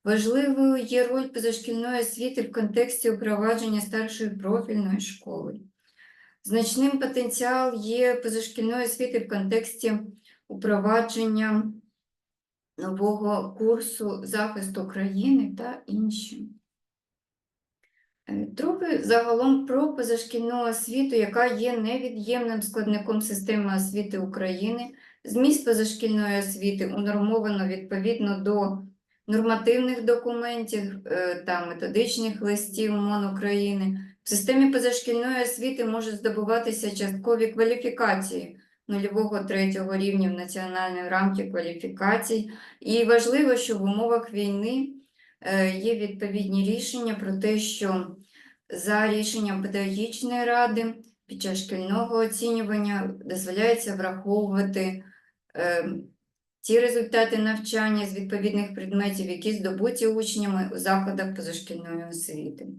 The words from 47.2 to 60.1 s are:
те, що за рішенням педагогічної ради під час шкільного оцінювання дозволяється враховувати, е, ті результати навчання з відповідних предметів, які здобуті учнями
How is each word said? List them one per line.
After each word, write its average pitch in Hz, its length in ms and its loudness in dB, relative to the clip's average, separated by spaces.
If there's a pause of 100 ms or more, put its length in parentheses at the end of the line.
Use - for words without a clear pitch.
те, 214 200 2
що 190 580 -2 (540)
за 208 380 0
рішенням 214 540 0
педагогічної 202 840 -2
ради 226 480 2 (340)
під 190 140 -12
час 190 180 -2
шкільного 202 580 -2
оцінювання 214 960 0 (120)
дозволяється 196 680 0
враховувати, 190 1080 0 (520)
е, 170 340 0 (720)
ті 226 180 4
результати 226 580 2
навчання 214 680 0
з 190 100 -6
відповідних 202 580 -2
предметів, 190 560 -2
які 180 240 -2
здобуті 202 540 0
учнями 208 640 0